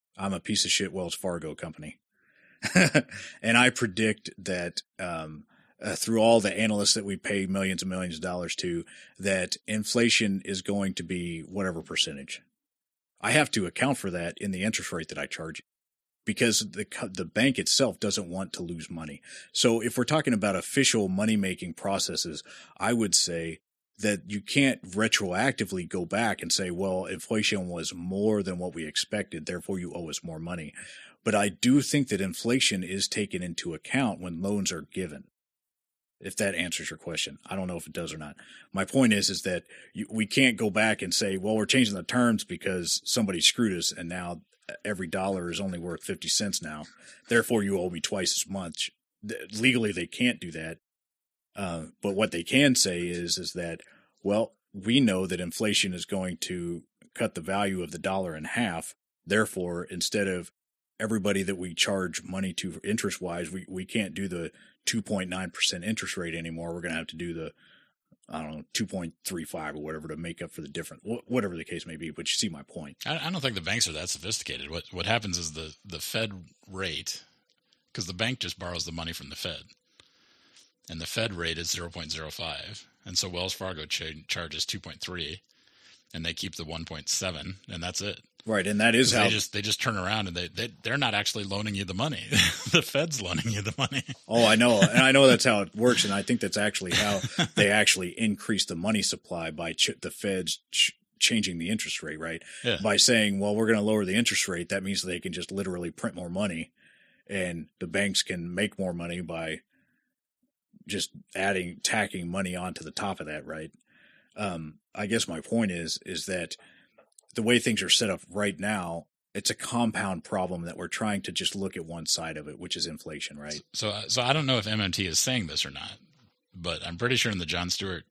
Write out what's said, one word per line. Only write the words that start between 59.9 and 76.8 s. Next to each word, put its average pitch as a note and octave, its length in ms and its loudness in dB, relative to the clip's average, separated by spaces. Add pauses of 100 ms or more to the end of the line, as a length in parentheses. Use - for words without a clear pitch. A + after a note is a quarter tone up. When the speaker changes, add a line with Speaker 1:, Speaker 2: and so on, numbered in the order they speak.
Speaker 1:
of F2+ 240 -4 (480)
everybody G2+ 440 2
that F#2 140 -2
we F2+ 160 -6
charge F#2 500 0
money F#2 300 -4
to E2 300 -6
interest-wise, F2+ 680 -2
we, F#2 180 -10
we F#2 160 -6
can't G2 280 -2
do G2 140 -4
the E2+ 240 -6 (340)
two A2+ 160 0
point F#2+ 280 -2
nine F#2 200 -6
percent - 360 -4
interest - 320 -4
rate E2+ 180 -6
anymore. E2+ 380 -8
We're E2+ 80 -8
gonna E2 140 -6
have E2 120 -6
to - 80 -14
do E2+ 180 -8
the, D#2+ 200 -8 (720)
I D#2+ 140 -8
don't D#2 100 -10
know, D2+ 120 -12 (100)
two A2 120 0
point E3 280 -6 (100)
three - 220 -6
five - 300 -8
or D2+ 60 -8
whatever D#2 280 -10
to D2+ 80 -8
make E2+ 240 -8
up E2+ 100 -10
for - 80 -14
the D2+ 80 -12
difference," - 380 -12
wh-, A#2 260 -8
whatever F#2 240 0
the D#2+ 80 -8
case E2+ 220 -8
may E2 100 -10
be. D#2+ 160 -10
But D#2+ 180 -6
you - 60 2
see G#2+ 140 0
my C#2+ 140 -12
point. D2+ 420 -14
Speaker 2:
I, D3+ 220 -4
I F3 40 -4
don't F#3 80 -4
think B2 160 -2
the F#2 60 -4
banks G#2 260 0
are D#2+ 60 -4
that E2 160 -6
sophisticated. - 600 -6
What, E2 220 -6
what F2+ 140 -4
happens G#2+ 320 0
is D#2+ 160 -6
the, D#2+ 200 -10 (120)
the F2 160 -12
Fed A2 320 -4 (360)
rate, F#2 540 -6 (720)